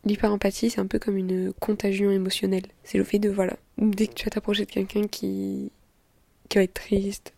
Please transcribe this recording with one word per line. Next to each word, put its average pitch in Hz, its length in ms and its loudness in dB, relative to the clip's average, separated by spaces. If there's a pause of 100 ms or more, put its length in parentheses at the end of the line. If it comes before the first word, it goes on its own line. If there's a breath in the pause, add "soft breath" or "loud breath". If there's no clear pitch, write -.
l'hyper-empathie, 208 640 2
c'est 214 120 -2
un 190 60 -2
peu 220 120 -2
comme 196 180 0
une 185 360 -2
contagion 202 580 0
émotionnelle. 190 540 0 (180)
C'est - 140 -2
le 196 60 4
fait 202 160 2
de, 208 100 2
voilà, 196 260 0 (220)
dès 214 300 2
que - 60 -10
tu - 120 -8
vas 220 60 0
t'approcher 208 340 0
de - 60 -20
quelqu'un 208 360 0
qui, 196 640 -4 (800)
qui - 80 2
va 196 60 6
être 185 100 0
triste - 640 -2